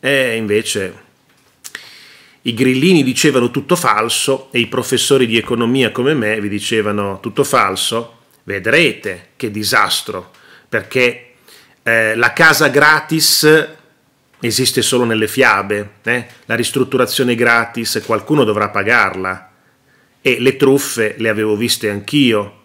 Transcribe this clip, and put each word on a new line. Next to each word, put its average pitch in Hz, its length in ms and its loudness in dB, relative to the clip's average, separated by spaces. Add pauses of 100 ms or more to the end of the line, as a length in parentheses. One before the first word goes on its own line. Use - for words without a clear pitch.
E 131 300 0
invece 107 640 -4 (1400)
i 117 120 -4
grillini 131 500 2
dicevano 127 480 0
tutto 175 240 -2
falso 117 720 -2
e - 80 -2
i 117 80 0
professori 127 640 0
di 113 80 0
economia 117 560 0
come 131 200 -2
me 110 280 -2
vi 104 80 -6
dicevano: 101 720 -2
"Tutto 120 240 -2
falso? 113 800 -2 (200)
Vedrete 101 920 -2
che 110 160 -8
disastro, 101 800 -2 (360)
perché, 120 680 -2 (500)
eh, 113 320 2
la 120 160 2
casa 160 340 4
gratis 151 1000 4 (720)
esiste 120 420 -2
solo 123 220 0
nelle 110 240 0
fiabe, 104 640 0 (120)
eh? 117 240 -4 (200)
La 117 100 -4
ristrutturazione 123 800 0
gratis 117 680 0
qualcuno 123 380 0
dovrà 107 280 0
pagarla, 98 840 -2 (680)
e 120 200 0
le 127 160 2
truffe 131 640 0
le 110 100 -2
avevo 107 260 0
viste 113 340 -2
anch'io". 104 760 -2